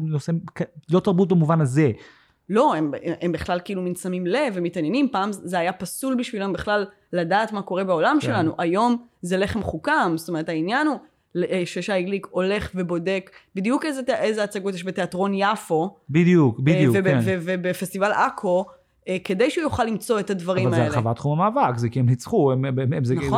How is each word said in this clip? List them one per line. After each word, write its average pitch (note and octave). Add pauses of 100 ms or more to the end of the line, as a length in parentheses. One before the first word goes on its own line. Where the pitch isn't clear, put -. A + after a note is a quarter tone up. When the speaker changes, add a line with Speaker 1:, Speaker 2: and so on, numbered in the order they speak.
Speaker 1:
נושא, D#3 (220)
כ-, - (280)
לא F3+
תרבות F#3
במובן E3
הזה. C#3 (580)
Speaker 2:
לא, A#3
הם, D#3 (280)
הם F3
בכלל F3+
כאילו F#3+
מין F3+
שמים F3+
לב, A#3
הם F3
מתעניינים. F3+
פעם G3+
זה F#3
היה F3
פסול B3+
בשבילם G#3
בכלל G#3 (260)
לדעת F#3
מה G3+
קורה F#3+
בעולם F#3
Speaker 1:
כן. -
Speaker 2:
שלנו. F#3
היום G#3 (260)
זה F3+
לחם G3+
חוקם, G#3+
זאת E3
אומרת, E3
העניין F3+
הוא C4 (360)
ל-, F3
אה, F3+
ששי F#3
גליק G3
הולך F#3+
ובודק F3+ (240)
בדיוק A#3
איזה C4+
ת-, B3+
איזה G#3+
הצגות G3
יש F3
בתיאטרון F#3
יפו. G3 (140)
Speaker 1:
בדיוק, D#3+
Speaker 2:
אה, C3
Speaker 1:
בדיוק, C#3+
Speaker 2:
וב-, -
Speaker 1:
כן. C#3
Speaker 2:
ו-, F3+
ובפסטיבל F3+
עכו, F#3+ (440)
אה, F#3
כדי G3+
שהוא E4+
יוכל C4
למצוא A3
את G3+
הדברים F3+
Speaker 1:
אבל A#2+
זה A#2+
Speaker 2:
האלה. G#2+
Speaker 1:
הרחבת A2+
תחום D3+
המאבק, G#3
זה A#2+
כי C3
הם B2
ניצחו, C3
הם, C3
הם, C3
הם, D#3
זה, A#2+
Speaker 2:
נכון, -
Speaker 1:
זה C#3